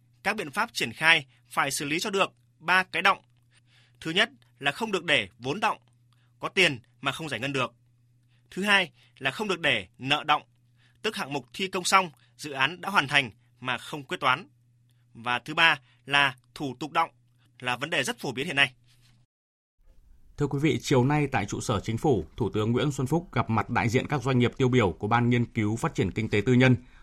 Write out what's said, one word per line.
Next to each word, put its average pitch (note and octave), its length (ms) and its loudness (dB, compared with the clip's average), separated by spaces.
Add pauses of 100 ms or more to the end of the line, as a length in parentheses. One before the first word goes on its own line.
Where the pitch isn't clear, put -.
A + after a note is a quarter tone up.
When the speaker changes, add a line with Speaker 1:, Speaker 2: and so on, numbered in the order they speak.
(240)
Speaker 1:
các G#3 120 -2
biện F3 160 -8
pháp - 220 -2
triển A#2+ 200 -4
khai D#3+ 320 4 (240)
phải D3 220 0
xử D3+ 140 -4
lý D3+ 140 -2
cho A3 100 -4
được G3 220 0 (280)
ba F3+ 240 2
cái E3 180 -6
đọng. G3 160 4 (840)
Thứ D#3+ 100 -6
nhất G#3 180 2 (300)
là C#3 120 -2
không A3 200 -4
được F3+ 120 -2
để C#3 260 0 (100)
vốn C#3 200 -4
đọng, G#3+ 180 -2 (600)
có D#3 100 -6
tiền E3 300 2 (220)
mà C#3 100 -4
không D#3 180 -8
giải A#2+ 100 -6
ngân C#3 140 -4
được. B2+ 200 -2 (800)
Thứ F#3 120 -6
hai G3 280 2 (280)
là C3+ 120 -2
không G#3+ 160 -6
được F3+ 120 -2
để B2 280 0 (100)
nợ C3+ 260 -2
đọng, D3+ 180 2 (600)
tức A3 140 -4
hạng C#3+ 180 -8
mục C#3 200 -8
thi G3 140 -6
công F#3 160 -6
xong, F#3+ 260 2 (280)
dự D3+ 140 -10
án C#3 300 -2
đã F3 80 -8
hoàn F#3 180 2
thành C3+ 240 2 (280)
mà B2+ 180 -4
không D3 260 -12
quyết - 160 -8
toán. C3 280 2 (680)
Và A#2+ 260 -4
thứ D#3 140 -12
ba E3 260 4 (260)
là C#3 300 2 (200)
thủ C#3 240 -4
tục D3 120 -6
đọng, E3 180 2 (500)
là B2 180 -4
vấn C#3 120 -6
đề E3 140 0
rất A#3 160 -6
phổ D#3 120 -6
biến B2 140 -4
hiện E3 100 -6
nay. C3+ 180 2 (1600)
Speaker 2:
Thưa C#3+ 100 -2
quý C3+ 120 -4
vị, C3+ 220 2
chiều B2+ 240 4
nay D3 220 2
tại G#2 180 -2
trụ - 160 -6
sở G#2+ 180 -2
Chính A2+ 180 -4
phủ, A2+ 260 2 (140)
Thủ G2+ 120 -2
tướng G#2+ 220 -2
Nguyễn A#2+ 200 0
Xuân C3+ 160 -4
Phúc E3+ 260 -2
gặp A#2 160 -2
mặt A2 200 0
đại A2+ 200 0
diện A#2+ 180 0
các C#3+ 160 -4
doanh B2+ 160 2
nghiệp A#2+ 180 4
tiêu C3 120 2
biểu B2 220 4
của - 160 -6
Ban A#2+ 220 2
Nghiên A#2+ 160 2
cứu A2 300 -2
Phát - 200 -4
triển G2 160 0
Kinh A2 180 -4
tế G#2 160 2
Tư B2+ 80 4
nhân B2+ 220 6 (280)